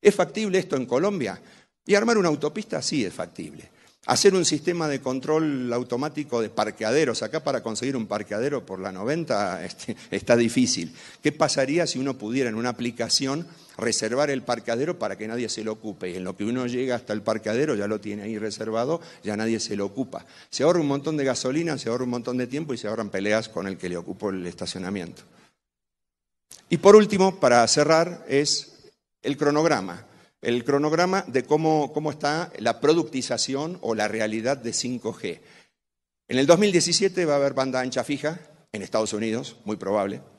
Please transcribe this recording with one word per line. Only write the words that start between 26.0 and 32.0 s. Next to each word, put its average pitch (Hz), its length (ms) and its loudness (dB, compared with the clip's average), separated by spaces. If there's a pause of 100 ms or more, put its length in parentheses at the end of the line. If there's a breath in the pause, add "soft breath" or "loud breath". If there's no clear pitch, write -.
Y - 80 2
por 196 180 10
último, 190 460 8
para 120 280 8
cerrar, 160 600 2
es - 460 0 (480)
el 139 160 -4
cronograma. 143 680 0 (320 soft breath)
El 120 220 0
cronograma 160 640 2
de 127 180 0
cómo, 151 500 2
cómo 151 160 -4